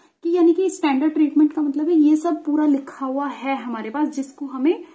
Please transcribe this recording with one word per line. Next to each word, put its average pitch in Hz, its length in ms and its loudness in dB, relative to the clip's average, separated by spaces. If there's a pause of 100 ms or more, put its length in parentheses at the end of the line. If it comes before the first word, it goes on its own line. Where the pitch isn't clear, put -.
(240)
कि 339 60 -4
यानी 339 240 4
कि 370 160 0
standard 294 440 0
treatment 302 400 2
का 311 80 -2
मतलब 294 280 -2
है 349 60 2
ये 302 200 6
सब 311 280 -2
पूरा 302 220 0
लिखा 269 400 -2
हुआ 269 220 -4
है 269 300 -6
हमारे 226 320 -8
पास 285 180 -2
जिसको - 380 -8
हमें 269 380 -2 (120)